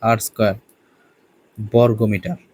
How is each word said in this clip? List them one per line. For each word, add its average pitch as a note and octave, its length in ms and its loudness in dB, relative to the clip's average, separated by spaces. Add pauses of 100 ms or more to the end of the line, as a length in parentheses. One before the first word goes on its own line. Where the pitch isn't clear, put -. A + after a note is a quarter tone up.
(100)
আর A2+ 80 2 (100)
স্কয়ার G#2 280 -2 (1160)
বর্গ A#2+ 260 4 (120)
মিটার। G#2+ 280 -6 (140)